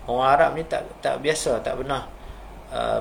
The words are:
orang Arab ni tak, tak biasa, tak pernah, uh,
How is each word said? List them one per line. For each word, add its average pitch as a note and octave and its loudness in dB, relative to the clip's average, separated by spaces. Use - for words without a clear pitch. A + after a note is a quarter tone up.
orang B2+ 4
Arab C#3+ 6
ni D#3+ -4
tak, - -2
tak C3 0
biasa, C#3+ 2
tak C3 -2
pernah, C3 -2
uh, A2+ 0